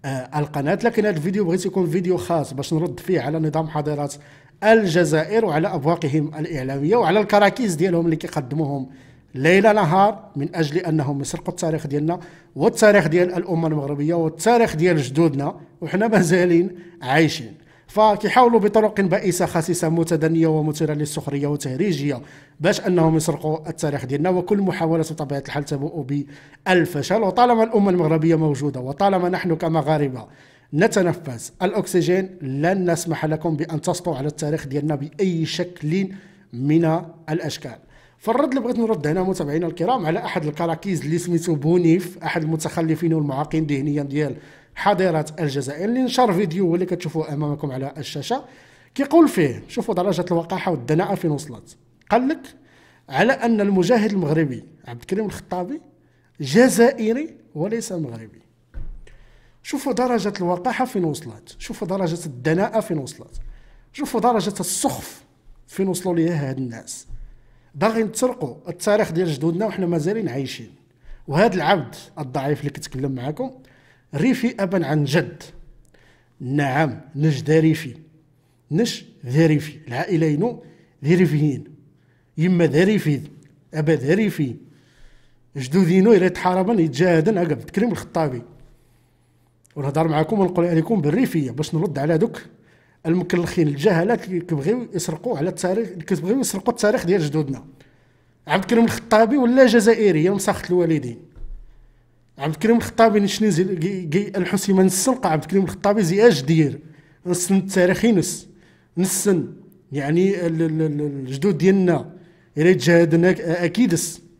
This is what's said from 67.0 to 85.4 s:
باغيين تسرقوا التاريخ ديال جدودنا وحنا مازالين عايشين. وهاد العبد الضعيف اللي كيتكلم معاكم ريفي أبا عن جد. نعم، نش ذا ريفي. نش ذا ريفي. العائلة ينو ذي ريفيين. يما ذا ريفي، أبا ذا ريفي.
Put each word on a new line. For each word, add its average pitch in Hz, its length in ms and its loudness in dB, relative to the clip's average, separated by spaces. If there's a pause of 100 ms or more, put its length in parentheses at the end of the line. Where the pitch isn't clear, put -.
باغيين 214 380 0
تسرقوا 247 440 -4 (120)
التاريخ 202 440 0
ديال 175 160 0
جدودنا 165 380 -2
وحنا 190 200 -4
مازالين 175 420 -2
عايشين. 127 420 -8 (580)
وهاد 185 260 2
العبد 160 400 0 (240)
الضعيف 143 420 -4
اللي 143 100 -6
كيتكلم 143 420 -8
معاكم 196 380 -6 (640)
ريفي 240 460 0
أبا 185 260 0
عن 147 180 2
جد. 143 380 -2 (1000)
نعم، 135 600 0 (160)
نش 147 260 2
ذا 156 180 4
ريفي. 156 340 2 (760)
نش 220 340 -2 (220)
ذا 151 200 4
ريفي. 151 320 0 (100)
العائلة 160 380 -2
ينو 185 360 -2 (420)
ذي 160 100 4
ريفيين. 147 500 2 (760)
يما 175 280 4
ذا 147 180 4
ريفي، 165 360 2 (540)
أبا 156 180 0
ذا 143 220 2
ريفي. 160 400 0 (1000)